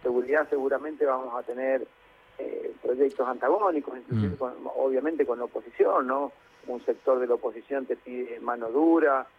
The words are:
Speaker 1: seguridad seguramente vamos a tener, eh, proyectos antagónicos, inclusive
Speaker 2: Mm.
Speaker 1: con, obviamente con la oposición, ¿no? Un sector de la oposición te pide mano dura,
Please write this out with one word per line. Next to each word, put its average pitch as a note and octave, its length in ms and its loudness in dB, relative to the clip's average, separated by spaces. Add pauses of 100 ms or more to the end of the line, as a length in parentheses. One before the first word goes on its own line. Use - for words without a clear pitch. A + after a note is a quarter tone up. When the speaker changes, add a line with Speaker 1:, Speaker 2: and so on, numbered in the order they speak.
Speaker 1:
seguridad B2+ 480 0
seguramente C#3 560 0
vamos C3 300 0
a B2 80 -6
tener, C3 440 -2 (520)
eh, - 420 -8
proyectos B2+ 460 0
antagónicos, D3 680 0
inclusive G#2+ 360 -2
Speaker 2:
Mm. E2+ 40 -8
Speaker 1:
con, B2 160 -4 (220)
obviamente C3+ 500 2
con A#2+ 140 0
la A#2+ 60 -4
oposición, C3+ 600 2
¿no? C#3 240 -2 (360)
Un B2 180 -8
sector B2+ 340 2
de B2+ 80 0
la A#2+ 80 2
oposición A#2+ 500 -6
te B2 100 -4
pide B2 440 -8
mano A#2+ 300 -4
dura, D3 580 4 (120)